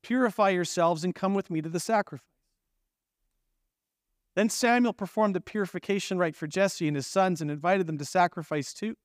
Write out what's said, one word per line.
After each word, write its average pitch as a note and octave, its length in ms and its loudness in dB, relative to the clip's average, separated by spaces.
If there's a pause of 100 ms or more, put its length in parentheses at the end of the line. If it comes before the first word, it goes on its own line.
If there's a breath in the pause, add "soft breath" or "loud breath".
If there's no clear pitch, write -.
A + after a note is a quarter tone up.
Purify A3+ 480 2
yourselves E3+ 520 2
and F3+ 120 -2
come F#3+ 200 0
with G3 160 -4
me D#3+ 100 -2
to D#3 80 -8
the E3 120 -4
sacrifice." G3+ 440 -2 (2000)
Then G#3+ 140 2
Samuel A#3+ 440 2
performed G#3 420 0
the F3 60 0
purification G3 760 -4
rite E3+ 180 0
for D#3+ 100 -8
Jesse F#3 400 0
and D3 100 0
his C3+ 120 -4
sons F#3 320 2
and D3+ 100 -4
invited E3+ 380 0
them D#3 100 -6
to D3 60 -6
sacrifice E3 680 -2
too. A3 320 -8